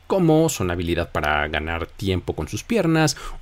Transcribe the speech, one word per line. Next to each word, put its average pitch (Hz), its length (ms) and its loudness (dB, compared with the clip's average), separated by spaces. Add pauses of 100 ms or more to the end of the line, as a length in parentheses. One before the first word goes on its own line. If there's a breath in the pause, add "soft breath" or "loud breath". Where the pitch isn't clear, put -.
como 160 420 4
su 131 140 -4
habilidad 85 480 -2
para 76 380 0
ganar 80 380 -4
tiempo 92 500 -4
con 80 100 -6
sus - 160 -8
piernas, 160 540 0 (260 loud breath)